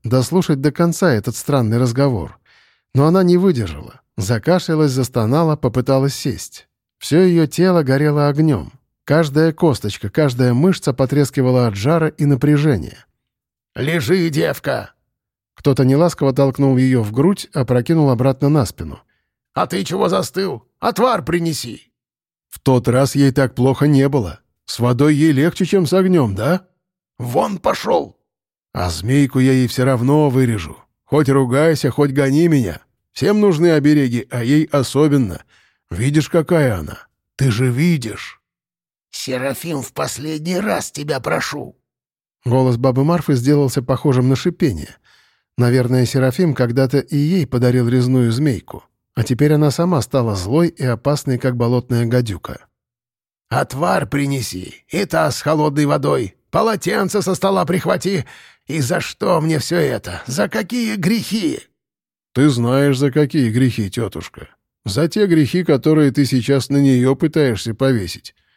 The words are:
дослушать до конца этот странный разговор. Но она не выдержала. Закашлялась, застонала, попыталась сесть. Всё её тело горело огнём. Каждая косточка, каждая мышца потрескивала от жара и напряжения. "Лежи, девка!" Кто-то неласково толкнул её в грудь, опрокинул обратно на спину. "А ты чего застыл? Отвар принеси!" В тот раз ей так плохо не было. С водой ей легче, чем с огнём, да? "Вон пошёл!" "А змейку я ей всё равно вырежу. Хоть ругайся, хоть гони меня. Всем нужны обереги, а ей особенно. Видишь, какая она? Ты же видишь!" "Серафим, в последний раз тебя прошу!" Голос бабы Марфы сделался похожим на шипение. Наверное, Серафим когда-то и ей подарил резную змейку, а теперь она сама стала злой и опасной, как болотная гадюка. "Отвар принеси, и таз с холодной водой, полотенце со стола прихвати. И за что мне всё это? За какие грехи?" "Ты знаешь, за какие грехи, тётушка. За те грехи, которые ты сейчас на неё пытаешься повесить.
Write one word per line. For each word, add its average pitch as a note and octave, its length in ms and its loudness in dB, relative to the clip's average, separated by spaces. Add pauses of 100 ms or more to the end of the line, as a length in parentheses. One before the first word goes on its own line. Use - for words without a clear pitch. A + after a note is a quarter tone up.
дослушать C3+ 580 0
до D3 100 0
конца E3+ 420 0
этот G#2+ 220 -2
странный A#2+ 420 0
разговор. A#2+ 600 -2 (540)
Но C#3 120 4
она F#3 180 4
не F3 140 4
выдержала. A2+ 640 -2 (160)
Закашлялась, D3+ 760 0
застонала, C3 640 0
попыталась C3+ 600 0
сесть. - 520 -10 (300)
Всё E3 240 2
её E3+ 240 4
тело F3 380 2
горело C#3+ 440 2
огнём. C#3+ 460 0 (320)
Каждая D#3 480 2
косточка, A2 560 -2
каждая B2+ 440 2
мышца D3+ 380 2
потрескивала B2+ 760 0
от G2+ 80 -4
жара D#3 320 0
и D3+ 180 -4
напряжения. C#3+ 800 0 (720)
"Лежи, D#3+ 540 -2
девка!" C#3 640 -4 (600)
Кто-то C3+ 300 2
неласково C#3 480 2
толкнул C3+ 440 2
её C3 260 2
в G#2 80 -6
грудь, D#3 420 0
опрокинул C#3 560 0
обратно C3 400 0
на D3 160 2
спину. - 340 -12 (540)
"А - 140 -2
ты F#3+ 160 -6
чего F#3 260 -2
застыл? F#3 580 -4 (120)
Отвар A3+ 440 0
принеси!" D#3+ 680 -6 (580)
В - 100 -20
тот C3 280 2
раз C3 280 2
ей C#3 160 4
так C3 220 0
плохо C3 320 0
не C#3 240 4
было. A#2 300 -4 (280)
С - 120 -10
водой B2 360 2
ей D#3 160 2
легче, D#3 340 0
чем F3+ 220 0
с - 60 0
огнём, F3+ 420 2
да? C#3+ 320 -2 (500)
"Вон C3 400 -2
пошёл!" - 640 -4 (540)
"А F2+ 160 -4
змейку B2+ 500 0
я C3 140 4
ей B2+ 140 2
всё B2+ 180 -2
равно C#3 440 2
вырежу. A#2+ 480 -2 (280)
Хоть C#3+ 240 2
ругайся, C#3 600 2
хоть C#3+ 220 0
гони C#3+ 360 2
меня. B2 340 0 (320)
Всем G#3 260 0
нужны F3 320 4
обереги, C#3+ 580 2
а A#2+ 140 -6
ей D3 220 2
особенно. C3+ 800 0 (460)
Видишь, C#3 400 -2
какая D3+ 480 0
она? D2 300 -12 (300)
Ты C3+ 120 0
же B2 220 0
видишь!" C#3 680 -4 (680)
"Серафим, C3+ 720 -6
в - 120 -14
последний D#3 640 -6
раз G3+ 320 -4
тебя D3 300 -6
прошу!" - 560 -6 (680)
Голос B2+ 320 2
бабы B2+ 280 0
Марфы D#3 300 0
сделался C3+ 460 0
похожим B2+ 460 0
на C3+ 80 2
шипение. B2 640 -4 (600)
Наверное, B2 480 2
Серафим C3 480 0
когда-то C3 460 0
и C#3+ 180 -4
ей D#3 300 0
подарил B2 400 2
резную B2 440 2
змейку, B2+ 520 -4 (320)
а B2 80 -2
теперь C#3+ 300 2
она D3 180 2
сама E3+ 300 0
стала A2+ 340 -2
злой A#2+ 320 0
и C#3 180 -6
опасной, B2+ 540 -2
как B2+ 160 -2
болотная A#2+ 500 0
гадюка. A2+ 640 -4 (840)
"Отвар C#3+ 580 -2
принеси, C#3 800 -6
и F#3+ 160 -4
таз D#3+ 320 -2
с - 40 -10
холодной D3+ 440 0
водой, C#3+ 500 -2 (160)
полотенце G3+ 720 -2
со F#3+ 120 -2
стола F#3+ 320 0
прихвати. F#3 600 -2 (400)
И D#3 160 -6
за D#3 180 -2
что F#3 400 -2
мне D#3 200 0
всё - 180 -4
это? A#2+ 500 -4
За F3 220 -4
какие A3 480 -4
грехи?" F#3+ 640 -2 (720)
"Ты D3 160 2
знаешь, B2+ 480 0
за C#3 120 0
какие C#3 400 0
грехи, A2+ 400 0
тётушка. F2+ 600 -10 (340)
За B2+ 240 -2
те G#3 200 0
грехи, E3 360 2
которые D3+ 480 2
ты C#3+ 140 0
сейчас B2+ 440 0
на C#3 80 0
неё C3+ 380 4
пытаешься C3 580 -2
повесить. A#2 640 -4 (220)